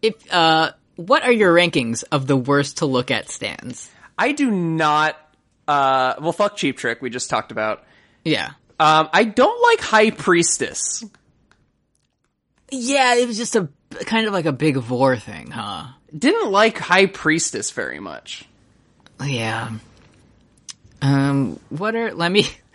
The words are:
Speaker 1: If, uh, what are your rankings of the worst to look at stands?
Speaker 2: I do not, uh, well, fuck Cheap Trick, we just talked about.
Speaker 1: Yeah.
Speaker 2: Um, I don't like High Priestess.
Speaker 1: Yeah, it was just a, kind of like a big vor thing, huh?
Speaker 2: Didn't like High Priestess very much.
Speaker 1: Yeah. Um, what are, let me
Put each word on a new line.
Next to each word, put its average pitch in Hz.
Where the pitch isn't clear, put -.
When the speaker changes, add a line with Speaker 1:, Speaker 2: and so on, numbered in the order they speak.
Speaker 1:
If, 220
uh, 160
what 208
are 247
your 202
rankings 156
of 139
the 139
worst 143
to 165
look 127
at 117
stands? -
Speaker 2:
I 247
do 285
not, 160
uh, 135
well, 160
fuck 202
Cheap -
Trick, 117
we 127
just 120
talked 110
about. 107
Speaker 1:
Yeah. 113
Speaker 2:
Um, 156
I 196
don't 294
like 466
High 220
Priestess. 170
Speaker 1:
Yeah, 254
it 240
was 226
just 233
a, 185
kind 220
of 202
like 175
a 156
big 139
vor 127
thing, 98
huh? 104
Speaker 2:
Didn't 302
like 214
High 190
Priestess 156
very 71
much. 82
Speaker 1:
Yeah. 117
Um, 139
what 208
are, 226
let 170
me 202